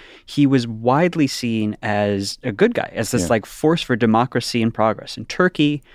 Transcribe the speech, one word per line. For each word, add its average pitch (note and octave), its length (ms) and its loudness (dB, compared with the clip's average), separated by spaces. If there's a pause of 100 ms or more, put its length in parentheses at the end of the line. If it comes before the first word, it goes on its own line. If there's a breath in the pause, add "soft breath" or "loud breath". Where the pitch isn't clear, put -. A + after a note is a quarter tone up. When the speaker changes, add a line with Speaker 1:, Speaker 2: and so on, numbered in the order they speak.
(260 loud breath)
Speaker 1:
he C#3+ 220 2
was C3 180 2
widely C3+ 600 0
seen A2 540 -2
as G#2 600 -2
a A#2+ 100 -4
good A3 200 2
guy, - 220 -4
as A2 160 -4
this, A2 120 0
Speaker 2:
Yeah. - 40 0
Speaker 1:
like, A2+ 180 0
force E3 360 0
for B2 160 -2
democracy A#2 640 2
and A#2 100 0
progress. - 440 -2
And A#2 100 -12
Turkey D3 560 0 (120 soft breath)